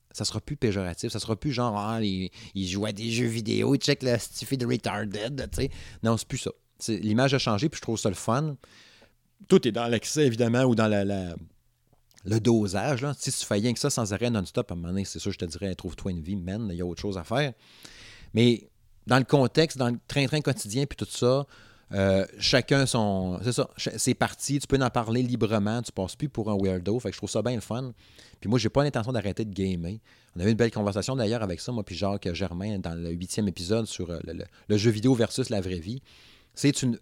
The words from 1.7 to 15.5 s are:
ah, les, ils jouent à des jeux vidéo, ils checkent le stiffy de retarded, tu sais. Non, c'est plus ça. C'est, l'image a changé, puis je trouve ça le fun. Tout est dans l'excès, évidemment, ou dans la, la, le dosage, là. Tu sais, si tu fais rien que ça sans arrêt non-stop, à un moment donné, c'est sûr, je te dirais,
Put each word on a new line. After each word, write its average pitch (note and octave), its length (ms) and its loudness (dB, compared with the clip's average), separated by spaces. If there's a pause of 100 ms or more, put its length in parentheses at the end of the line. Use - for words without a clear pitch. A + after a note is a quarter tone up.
ah, A2 220 -2
les, F#2 300 -2 (240)
ils F#2+ 120 -2
jouent G2 180 -2
à A2 80 -2
des A2 180 -6
jeux A#2+ 160 0
vidéo, A2+ 480 0
ils C#3 40 2
checkent C#3+ 240 0
le B2 160 2
stiffy - 400 -6
de A#2+ 80 -2
retarded, A2 880 -4
tu B2+ 100 -2
sais. C3 80 0 (320)
Non, A2+ 160 4
c'est - 100 -10
plus - 100 -4
ça. - 120 -6 (280)
C'est, G#2+ 200 -2
l'image A2 340 2
a C#3 60 4
changé, A#2 320 0
puis - 80 -8
je - 40 -10
trouve A2+ 160 -2
ça A2 120 0
le F#2 40 -2
fun. C#3 420 -2 (920)
Tout F#3 180 8
est A2+ 60 4
dans A#2 140 0
l'excès, A#2+ 400 2
évidemment, A#2 380 4
ou B2 100 6
dans A2 140 6
la, G2+ 180 4
la, F#2+ 280 -4 (920)
le G#2+ 140 2
dosage, G#2+ 600 2
là. C#3+ 140 -4
Tu - 80 -10
sais, - 80 -4
si - 100 -4
tu - 60 -6
fais - 80 0
rien A2 180 2
que A2+ 80 -4
ça C#3+ 80 0
sans A2 240 0
arrêt G#2+ 160 0
non-stop, A2+ 420 -2
à F#2 40 -6
un - 20 -4
moment E2+ 120 -6
donné, F#2+ 180 -2
c'est - 120 -10
sûr, G2 140 -4
je - 60 -10
te F#2 80 -4
dirais, F#2 280 -6